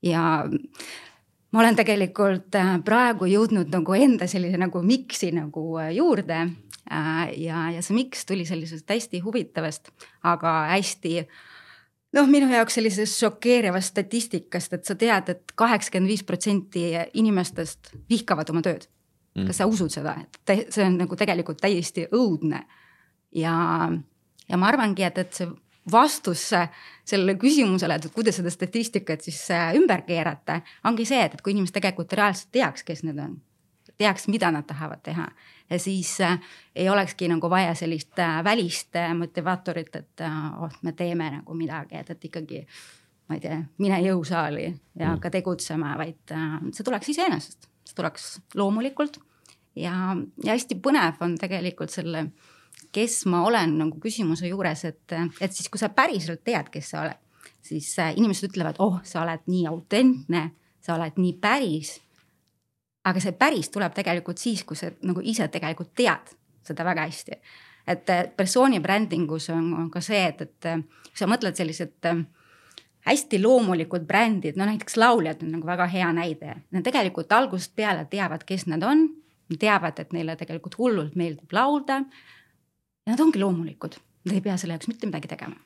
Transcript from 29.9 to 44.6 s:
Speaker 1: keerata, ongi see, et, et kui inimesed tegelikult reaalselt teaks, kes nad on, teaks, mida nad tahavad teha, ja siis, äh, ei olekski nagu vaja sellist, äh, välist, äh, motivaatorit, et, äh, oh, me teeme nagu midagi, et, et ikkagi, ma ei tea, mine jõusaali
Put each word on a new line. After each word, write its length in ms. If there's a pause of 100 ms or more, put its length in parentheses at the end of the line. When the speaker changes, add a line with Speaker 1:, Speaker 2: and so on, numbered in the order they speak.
Speaker 1:
keerata, 580 (220)
ongi 220
see, 140
et, 160
et 80
kui 80
inimesed 240
tegelikult 400
reaalselt 360
teaks, 320
kes 200
nad 160
on, 160 (580)
teaks, 340
mida 240
nad 160
tahavad 340
teha, 280 (360)
ja 140
siis, 400
äh, 160 (380)
ei 160
olekski 420
nagu 180
vaja 240
sellist, 460
äh, 240
välist, 520
äh, 200
motivaatorit, 800
et, 260
äh, 140 (260)
oh, 180
me 120
teeme 400
nagu 240
midagi, 400
et, 140
et 180
ikkagi, 320 (680)
ma 100
ei 20
tea, 200 (140)
mine 280
jõusaali 600